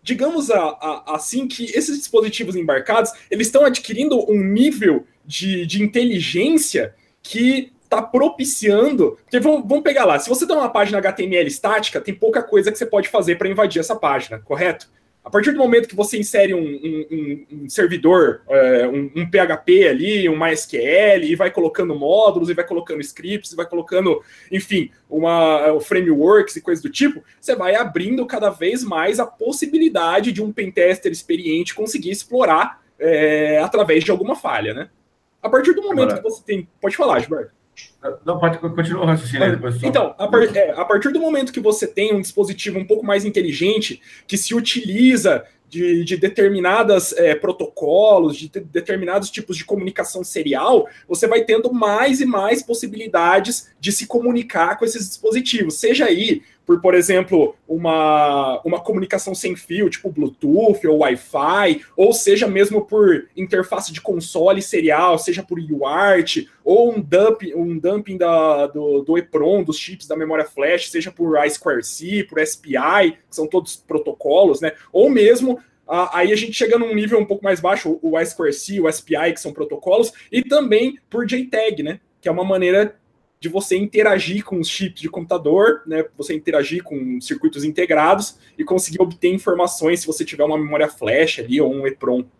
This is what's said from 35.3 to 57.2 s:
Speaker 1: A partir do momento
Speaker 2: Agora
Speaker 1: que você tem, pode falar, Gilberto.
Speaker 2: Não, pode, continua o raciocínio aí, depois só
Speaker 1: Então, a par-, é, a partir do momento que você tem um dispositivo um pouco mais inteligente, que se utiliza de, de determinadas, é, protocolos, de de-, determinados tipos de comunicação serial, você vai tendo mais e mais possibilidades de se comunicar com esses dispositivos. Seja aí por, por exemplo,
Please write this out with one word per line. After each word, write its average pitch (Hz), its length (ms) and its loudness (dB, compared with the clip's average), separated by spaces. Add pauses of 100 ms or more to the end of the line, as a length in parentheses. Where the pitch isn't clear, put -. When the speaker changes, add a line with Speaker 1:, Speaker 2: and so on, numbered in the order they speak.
Speaker 1:
A - 80 -4
partir 269 240 4
do 403 80 -2
momento 349 300 0
Speaker 2:
Agora - 100 -6
Speaker 1:
que - 0 -
você - 200 -6
tem, 190 240 -6 (140)
pode 196 160 -4
falar, 226 240 2
Gilberto. 127 380 -8 (680)
Speaker 2:
Não, 170 140 -4
pode, 165 180 0
continua 165 440 -6
o 165 40 0
raciocínio 156 380 -2
aí, 190 80 2
depois 120 240 -6
só - 100 -6
Speaker 1:
Então, 214 320 0
a 202 80 -4
par-, 226 300 2
é, 180 160 2
a 175 120 -4
partir 208 280 0
do 330 80 0
momento 294 320 -2
que - 80 -8
você 214 260 0
tem 214 260 -2
um 202 80 0
dispositivo - 560 -4
um 190 80 -6
pouco 214 220 0
mais 202 180 0
inteligente, 196 800 -2 (240)
que 202 100 -6
se - 160 -4
utiliza 226 920 2 (240)
de, 170 340 0
de 175 140 -4
determinadas, 196 1000 2
é, 165 200 4
protocolos, 170 1000 2
de 151 120 -16
de-, 196 120 -10
determinados 185 680 -4
tipos - 260 -10
de - 80 -12
comunicação 190 600 -6
serial, 156 640 0 (180)
você 175 220 -2
vai 226 160 2
tendo 226 280 0
mais 240 480 0
e 262 60 0
mais 220 380 0
possibilidades 202 1120 -2
de 185 140 -4
se - 160 -6
comunicar 233 680 0
com 233 80 -2
esses 226 240 -4
dispositivos. 220 720 -2
Seja 262 280 2
aí 208 360 0 (260)
por, 170 140 4
por 185 120 4
exemplo, 180 640 2 (100)